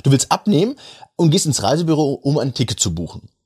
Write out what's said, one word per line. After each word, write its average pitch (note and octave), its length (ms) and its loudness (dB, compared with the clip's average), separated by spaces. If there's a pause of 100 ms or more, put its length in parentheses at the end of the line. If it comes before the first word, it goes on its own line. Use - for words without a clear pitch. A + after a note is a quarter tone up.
du C3+ 80 4
willst - 200 2
abnehmen G#3 440 0 (400)
und E3 160 2
gehst F#3 140 0
ins C3 180 -2
Reisebüro, D#3 500 0
um C#3+ 240 -2
ein B2+ 160 -2
Ticket - 280 -4
zu F2+ 120 -4
buchen. - 360 -10 (160)